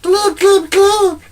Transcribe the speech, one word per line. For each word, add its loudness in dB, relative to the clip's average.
Glub, -2
glub, 0
glub. 0